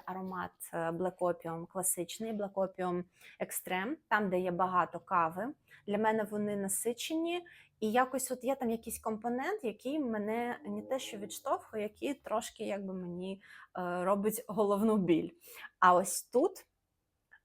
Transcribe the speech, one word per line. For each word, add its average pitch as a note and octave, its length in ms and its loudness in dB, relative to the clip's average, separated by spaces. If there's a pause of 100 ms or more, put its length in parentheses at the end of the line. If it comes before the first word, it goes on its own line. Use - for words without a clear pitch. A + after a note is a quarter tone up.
аромат, F#3 460 -6 (220)
е, E3 180 -2
Black F3 260 -2
Opium E3+ 500 -2
класичний, F#3+ 680 -4
Black G3+ 200 -4
Opium F3+ 500 -2 (360)
Extreme, F#3+ 560 -4 (120)
там, G#3 220 2
де F3+ 100 2
є F#3 120 0
багато F3 480 2
кави. F#3 540 0 (340)
Для G3+ 100 0
мене A3 260 4
вони G#3 320 -2
насичені, D#4+ 920 -2 (340)
і G#3+ 120 0
якось B3+ 400 2
от B3+ 120 -6
є C4 120 0
там B3 140 -2
якийсь A3+ 300 -4
компонент, A#3+ 640 -2
який B3 360 -4
мене A3+ 680 -2
не G#3 160 -6
те C4 180 -4
що A#3+ 180 -10
відштовхує, G#3+ 680 -4
який A3+ 300 -4
трошки A3 500 -6
якби G3 300 -4
мені, F#3 480 -6 (380)
е, F3+ 240 -2
робить G3+ 440 2
головну G#3 500 4
біль. E3+ 320 4 (500)
А F3+ 140 10
ось F#3+ 300 2
тут, - 420 2 (800)